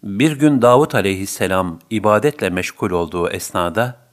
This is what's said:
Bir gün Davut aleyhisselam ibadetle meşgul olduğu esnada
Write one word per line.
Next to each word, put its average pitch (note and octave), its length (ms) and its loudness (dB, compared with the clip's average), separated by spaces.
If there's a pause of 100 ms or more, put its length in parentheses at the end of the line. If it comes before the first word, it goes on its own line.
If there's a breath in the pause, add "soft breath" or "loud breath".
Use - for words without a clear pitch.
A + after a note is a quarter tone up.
Bir C3 360 -2
gün C#3+ 240 2
Davut B2+ 320 6
aleyhisselam F#2+ 840 -2 (120)
ibadetle G#2+ 600 0
meşgul F#2 400 -4
olduğu F2 400 -2
esnada F#2+ 680 -4 (120)